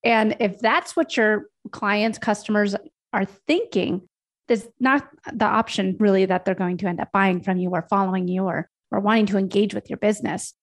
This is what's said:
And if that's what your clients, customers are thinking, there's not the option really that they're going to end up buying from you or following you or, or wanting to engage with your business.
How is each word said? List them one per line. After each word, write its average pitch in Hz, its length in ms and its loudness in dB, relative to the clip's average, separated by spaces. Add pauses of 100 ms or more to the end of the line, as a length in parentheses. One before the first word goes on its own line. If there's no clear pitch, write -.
And 220 380 2
if 196 180 0
that's 262 380 0
what - 200 0
your 214 300 2 (240)
clients, 208 480 -2
customers 208 560 0 (380)
are 196 120 0
thinking, 196 760 -2 (460)
there's 233 180 0 (140)
not 269 280 2 (240)
the 220 120 0
option 196 560 0
really 196 260 4
that 180 180 0
they're 185 120 0
going 180 220 -2
to 196 100 -6
end 170 120 -4
up - 120 -8
buying 190 280 2
from 185 180 -2
you 180 120 -2
or 170 180 -2
following 190 380 0
you 185 180 -2
or, - 240 -4 (220)
or 208 80 -2
wanting 208 280 2
to 196 120 0
engage 202 360 0
with 208 140 -10
your - 100 -8
business. 208 640 -4